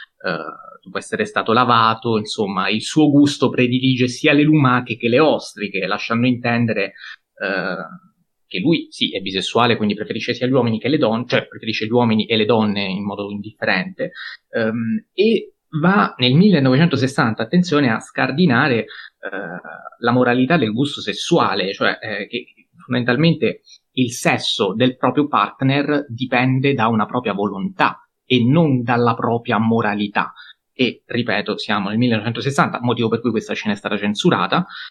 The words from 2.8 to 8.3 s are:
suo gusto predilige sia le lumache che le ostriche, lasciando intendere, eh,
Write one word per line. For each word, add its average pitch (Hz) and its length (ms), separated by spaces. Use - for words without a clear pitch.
suo 151 280
gusto 143 400
predilige 127 580
sia 147 240
le 147 100
lumache 127 540
che 117 120
le 123 120
ostriche, 101 640
lasciando 113 400
intendere, 120 580
eh, 95 360